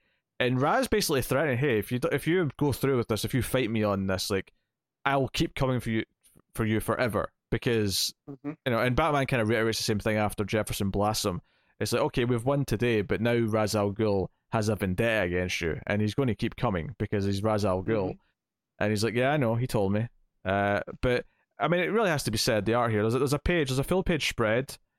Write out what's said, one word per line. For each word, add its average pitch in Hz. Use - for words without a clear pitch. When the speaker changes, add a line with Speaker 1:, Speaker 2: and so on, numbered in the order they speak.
Speaker 1:
and 127
Raz 214
basically 165
threatening, 135
"Hey, 127
if -
you 123
do, 165
if 135
you 170
go 147
through 135
with 117
this, 107
if -
you 127
fight 123
me 110
on 98
this, 95
like, 98
I'll 139
keep -
coming 131
for -
you, 110
for 117
you 110
forever." 104
Because, 110
Speaker 2:
Mm-hmm. 143
Speaker 1:
you 127
know, 113
and 123
Batman 147
kinda 123
reiterates 113
the -
same 107
thing 107
after 104
Jefferson 104
blasts 104
him. 87
It's 113
like, -
"Okay, 139
we've 120
won 139
today, 113
but 95
now 117
Ra's 107
al 101
Ghul 98
has 110
a 107
vendetta 104
against 90
you, 82
and 104
he's 104
gonna 127
keep -
coming 95
because 104
he's 98
Ra's 107
al 92
Ghul." 104
Speaker 2:
Mm-hmm. -
Speaker 1:
And 104
he's 107
like, 110
"Yeah, 127
I 156
know, 117
he 120
told 101
me." 110
Uh, 101
but, 123
I 151
mean, 175
it 160
really 214
has 147
to 110
be 110
said, 107
the 110
art 120
here, 104
there's 113
a, 131
there's 143
a 143
page, 165
there's 131
a 135
full 180
page 156
spread 117